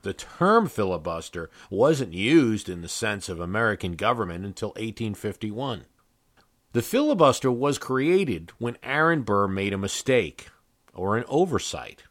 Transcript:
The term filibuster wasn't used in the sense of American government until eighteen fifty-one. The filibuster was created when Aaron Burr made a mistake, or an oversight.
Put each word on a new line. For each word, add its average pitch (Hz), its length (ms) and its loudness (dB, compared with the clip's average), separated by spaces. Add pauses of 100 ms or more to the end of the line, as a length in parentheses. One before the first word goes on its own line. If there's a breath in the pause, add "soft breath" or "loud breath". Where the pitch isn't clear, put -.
The 98 140 -6
term 208 520 2
filibuster 85 840 -4 (180 loud breath)
wasn't 120 460 2
used 110 560 4
in 87 100 -8
the 82 80 -12
sense 104 400 -4
of 87 100 -6
American 95 580 -2
government 101 500 -2
until 101 300 -8
eighteen 110 360 -6
fifty-one. 107 720 -8 (880 soft breath)
The 120 80 2
filibuster 175 720 4
was 131 240 0
created 131 800 0
when 120 260 -6
Aaron 156 400 2
Burr 101 240 4
made 98 280 0
a 98 40 -2
mistake, 98 720 0 (460)
or 98 240 0
an 123 100 -2
oversight. 135 840 -2